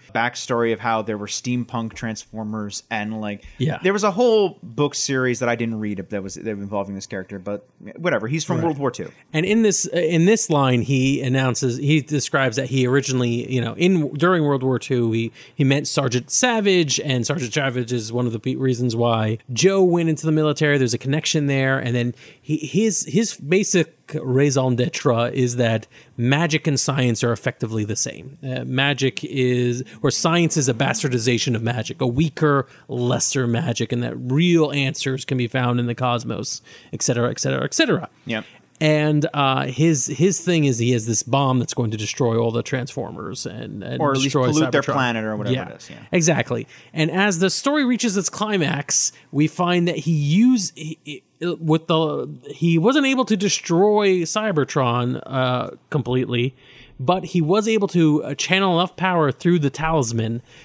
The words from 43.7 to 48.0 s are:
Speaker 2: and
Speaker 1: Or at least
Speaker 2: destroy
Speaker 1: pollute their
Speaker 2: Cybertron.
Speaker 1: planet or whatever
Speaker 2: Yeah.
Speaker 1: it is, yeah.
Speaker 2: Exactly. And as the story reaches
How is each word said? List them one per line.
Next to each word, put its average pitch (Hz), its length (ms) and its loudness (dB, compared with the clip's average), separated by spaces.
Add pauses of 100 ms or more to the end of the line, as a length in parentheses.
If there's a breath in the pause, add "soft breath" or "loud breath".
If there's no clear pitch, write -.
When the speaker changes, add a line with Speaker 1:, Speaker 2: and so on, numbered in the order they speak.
Speaker 2:
and 127 160 -6
Speaker 1:
Or 147 120 0
at 135 60 0
least 135 80 0
Speaker 2:
destroy 135 220 2
Speaker 1:
pollute 151 240 2
their 143 120 2
Speaker 2:
Cybertron. 147 100 -2
Speaker 1:
planet 120 300 0
or 107 140 -4
whatever 104 180 -2
Speaker 2:
Yeah. - 140 -6
Speaker 1:
it - 80 -14
is, - 120 -20
yeah. - 80 -18 (140)
Speaker 2:
Exactly. 151 560 0 (260 loud breath)
And 156 160 0
as 185 300 0
the 190 100 4
story 285 340 0
reaches 240 320 0